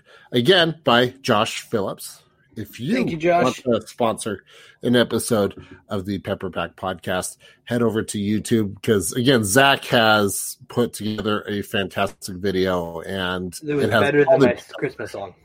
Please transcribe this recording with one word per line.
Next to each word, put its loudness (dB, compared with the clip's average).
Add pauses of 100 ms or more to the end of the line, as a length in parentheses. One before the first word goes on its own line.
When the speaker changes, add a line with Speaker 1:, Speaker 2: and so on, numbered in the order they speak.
(320)
Speaker 1:
again 2
by 4 (120)
Josh 0
Phillips. -6 (340)
If -12
you -2
Speaker 2:
Thank -2
you, -6
Josh. 0
Speaker 1:
want 0
to -20
sponsor -4 (400)
an 4
episode 2 (340)
of -6
the -4
Pepper -6
Pack -8
Podcast, -6 (260)
head -2
over 0
to -8
YouTube, -2
'cause, 0
again, 2
Zach 4
has 2 (100)
put -2
together -4
a -4
fantastic -4
video, -2
and -6 (120)
Speaker 2:
It -4
was 0
Speaker 1:
it 0
has 4
Speaker 2:
better 4
Speaker 1:
all 4
Speaker 2:
than 6
Speaker 1:
the 0
Speaker 2:
my -16 (160)
Christmas -8
song. -10